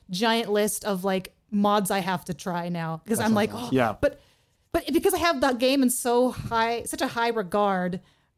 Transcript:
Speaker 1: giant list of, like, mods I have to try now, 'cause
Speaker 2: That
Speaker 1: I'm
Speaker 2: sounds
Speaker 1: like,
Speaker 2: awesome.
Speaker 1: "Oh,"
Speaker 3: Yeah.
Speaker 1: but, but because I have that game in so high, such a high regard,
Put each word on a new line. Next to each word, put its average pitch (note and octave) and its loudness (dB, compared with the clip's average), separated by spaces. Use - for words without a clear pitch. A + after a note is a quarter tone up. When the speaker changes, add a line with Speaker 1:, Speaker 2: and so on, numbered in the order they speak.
Speaker 1:
giant A3+ 0
list G#3 0
of, F#3+ -2
like, F#3+ -2
mods G3+ 2
I G3 0
have F3+ -4
to F3+ -8
try F3 -6
now, E3 -6
'cause A3 -2
Speaker 2:
That A3+ 0
Speaker 1:
I'm G#3+ 0
Speaker 2:
sounds G#3+ 4
Speaker 1:
like, G#3 0
Speaker 2:
awesome. A#3+ -10
Speaker 1:
"Oh," - -6
Speaker 3:
Yeah. A#2 4
Speaker 1:
but, - 0
but E4 -2
because E4+ 2
I F4+ 0
have D#4+ 0
that C4 2
game C4 4
in B3 6
so B3 2
high, A#3 -2
such - -8
a D4 0
high A#3 -2
regard, F#3+ 0